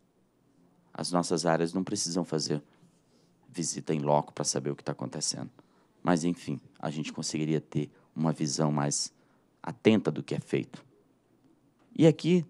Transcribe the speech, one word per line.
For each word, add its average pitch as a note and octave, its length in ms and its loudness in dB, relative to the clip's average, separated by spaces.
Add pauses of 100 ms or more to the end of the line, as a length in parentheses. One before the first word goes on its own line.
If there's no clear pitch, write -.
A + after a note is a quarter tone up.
(920)
as E2+ 200 -6
nossas E2+ 340 2
áreas E2 260 2
não F#2+ 120 -2
precisam E2+ 400 -2
fazer D2+ 360 -2 (880)
visita - 460 -4
em D2+ 60 -2
loco D2 320 2
pra D2 120 -4
saber C#2 260 -2
o C#2 60 -6
que - 80 -16
tá C#2+ 60 -6
acontecendo. C2 600 -6 (520)
Mas, E2+ 220 2
enfim, - 360 -4 (200)
a D2+ 100 -6
gente D2+ 220 -6
conseguiria D#2 480 -2
ter - 280 -4 (260)
uma D#2+ 180 2
visão D2+ 400 0
mais D2 420 -2 (480)
atenta G#2 480 2
do D2+ 120 -4
que - 120 -8
é - 60 -4
feito. - 440 -6 (1120)
E D#3 100 8
aqui D#3+ 440 4